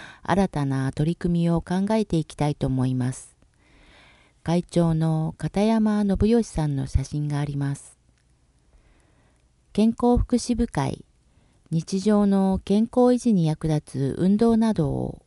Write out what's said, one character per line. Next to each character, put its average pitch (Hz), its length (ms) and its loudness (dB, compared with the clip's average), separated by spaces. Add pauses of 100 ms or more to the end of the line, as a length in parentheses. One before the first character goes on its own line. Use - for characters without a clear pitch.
(220)
新 185 260 0
た 143 180 -4
な 135 260 -2
取 156 200 0
り - 40 -6
組 175 240 -2
み 170 100 2
を 165 120 0
考 190 300 -2
え 220 120 0
て 175 120 -2
い 151 80 0
き - 100 -20
た 147 140 0
い 147 60 -2
と - 120 -4
思 131 200 0
い 127 80 -2
ま 127 180 -2
す。 - 240 -18 (1040)
会 170 200 0
長 170 320 2
の 160 440 0
片 190 240 -2
山 214 420 2
信 202 240 0
義 233 180 2
さ 156 200 -4
ん 143 100 -2
の 135 100 -4
写 - 180 -2
真 147 240 -6
が 147 100 -4
あ 143 60 -2
り 143 120 -6
ま 139 200 -4
す。 - 200 -20 (1800)
健 220 180 4
康 240 280 2
福 - 180 0
祉 233 180 0
部 226 120 -2
会。 - 380 -4 (680)
日 165 300 -2
常 208 260 4
の 190 400 2
健 208 160 2
康 247 320 2
維 247 40 0
持 240 140 0
に 170 140 2
役 156 220 -2
立 151 460 -2
つ - 40 -10
運 196 180 2
動 226 220 2
な 220 160 2
ど 143 160 0
を 127 360 -6